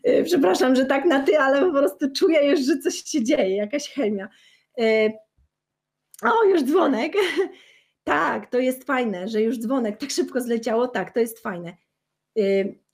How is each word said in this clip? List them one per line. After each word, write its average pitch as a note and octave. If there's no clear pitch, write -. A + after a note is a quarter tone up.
Y, -
przepraszam, C4+
że B3+
tak C#4
na C#4+
ty, C#4+
ale C#4
po F4+
prostu C#4
czuję D4
już, D4+
że C#4
coś -
się -
dzieje, A3
jakaś G#3
chemia. G#3
Y, A3
o, A4+
już F#4
dzwonek. C#4+
<laughs> G#4
Tak, D4
to B3
jest C4
fajne, A3
że A3
już A3+
dzwonek A3+
tak C#4
szybko C4
zleciało. A#3
Tak, G#3+
to B3
jest A3+
fajne. F3
Y, G3